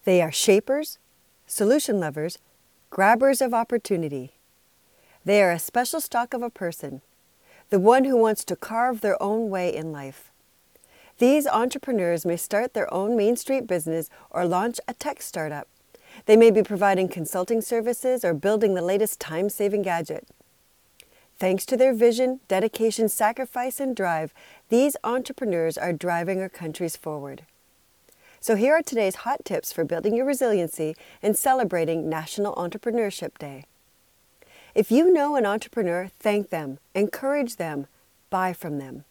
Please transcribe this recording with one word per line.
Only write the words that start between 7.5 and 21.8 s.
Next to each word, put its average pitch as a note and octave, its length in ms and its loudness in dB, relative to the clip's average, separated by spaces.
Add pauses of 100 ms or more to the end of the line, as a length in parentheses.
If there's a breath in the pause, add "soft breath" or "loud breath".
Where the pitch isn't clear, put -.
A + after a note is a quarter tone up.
the G3+ 100 4
one B3 260 6
who C4+ 120 2
wants A3 280 2
to F3+ 100 -6
carve A#3 460 -2
their G3 200 0
own G#3+ 300 -2
way F3+ 220 -2
in D#3+ 180 -8
life. C#3 400 -14 (880 soft breath)
These C#4 260 6
entrepreneurs A3 800 -2
may F3 100 0
start G#3+ 380 -4
their - 180 -2
own G3+ 240 -2
Main A3 200 2
Street C4 320 -4
business E3 420 -4 (220 loud breath)
or F3+ 140 -2
launch F#3 420 -2
a A#3+ 80 -10
tech - 260 -8
startup. D3+ 460 -10 (580 loud breath)
They G#3+ 100 8
may A3+ 140 10
be G#3 140 4
providing F#3+ 440 2
consulting F3+ 540 -4
services A#3+ 640 -2
or F3 80 2
building G3+ 400 0
the F3+ 80 -2
latest G3+ 380 0
time-saving G3+ 640 -4
gadget. E3+ 440 -6 (1120 soft breath)
Thanks F#3+ 300 0
to C4 100 -2
their C4 160 4